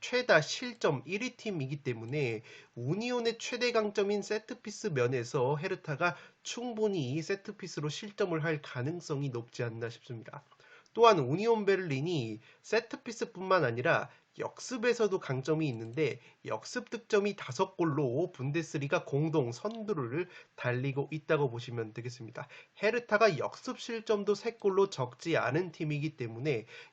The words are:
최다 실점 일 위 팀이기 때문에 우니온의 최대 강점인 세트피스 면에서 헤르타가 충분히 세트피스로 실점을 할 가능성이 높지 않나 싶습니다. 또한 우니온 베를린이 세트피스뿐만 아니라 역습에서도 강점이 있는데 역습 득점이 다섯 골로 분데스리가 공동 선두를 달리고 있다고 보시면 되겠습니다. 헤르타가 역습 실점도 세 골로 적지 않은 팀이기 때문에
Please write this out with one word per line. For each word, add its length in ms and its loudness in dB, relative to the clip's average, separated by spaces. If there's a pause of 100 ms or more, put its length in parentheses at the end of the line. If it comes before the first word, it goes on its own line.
최다 400 4
실점 640 0
일 180 -4
위 140 -6
팀이기 460 -4
때문에 600 -2 (340)
우니온의 640 0
최대 340 -2
강점인 500 2
세트피스 680 -6
면에서 680 2
헤르타가 600 -2 (260)
충분히 800 -2
세트피스로 680 -6
실점을 520 -2
할 200 0
가능성이 680 -4
높지 340 -6
않나 280 -4
싶습니다. 520 -12 (520)
또한 240 10
우니온 480 2
베를린이 760 0 (220)
세트피스뿐만 1040 0
아니라 440 2 (280)
역습에서도 840 0
강점이 480 0
있는데 500 -2 (260)
역습 460 -6
득점이 460 0
다섯 400 -2
골로 560 0
분데스리가 720 -2
공동 480 2
선두를 760 -4 (280)
달리고 560 -2
있다고 400 0
보시면 420 -6
되겠습니다. 540 -10 (340)
헤르타가 560 4
역습 400 -6
실점도 560 0
세 200 -4
골로 360 4
적지 460 -2
않은 340 2
팀이기 460 -4
때문에 500 -2 (260)